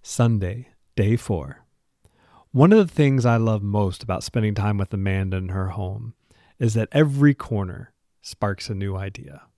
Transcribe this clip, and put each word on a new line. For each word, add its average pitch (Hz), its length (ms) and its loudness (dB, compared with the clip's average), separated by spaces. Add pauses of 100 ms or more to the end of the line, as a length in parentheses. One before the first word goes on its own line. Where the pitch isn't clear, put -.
Sunday, 113 640 -2 (280)
day 107 200 2
four. 73 500 -8 (840)
One 160 220 6
of 226 60 8
the 185 120 2
things 135 360 2
I 117 100 4
love 110 240 0
most 101 400 -2
about 98 220 -4
spending 107 320 -2
time 104 240 -2
with 98 120 -4
Amanda 98 460 -2
in 92 120 -6
her 95 180 -4
home 101 480 -8 (420)
is 113 160 0
that 110 180 -2
every 143 440 4
corner - 580 -6 (300)
sparks - 480 -6
a - 20 -6
new 98 220 -6
idea. - 480 -12 (140)